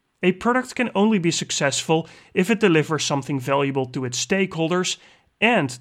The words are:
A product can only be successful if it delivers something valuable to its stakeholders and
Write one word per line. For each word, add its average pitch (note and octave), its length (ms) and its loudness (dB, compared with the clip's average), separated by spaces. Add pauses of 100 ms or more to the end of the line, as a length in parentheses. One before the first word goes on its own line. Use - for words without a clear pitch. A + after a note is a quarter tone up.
(240)
A F3+ 100 4
product B3 420 -2
can - 180 -2
only G#3+ 260 2
be E3 120 0
successful D#3+ 760 -2 (260)
if F3+ 160 0
it A3+ 100 2
delivers D#3+ 460 2
something C#3 340 -2
valuable C3+ 460 0
to B2+ 180 -8
its B2 200 -6
stakeholders F3+ 720 -2 (420)
and G#3 300 2 (120)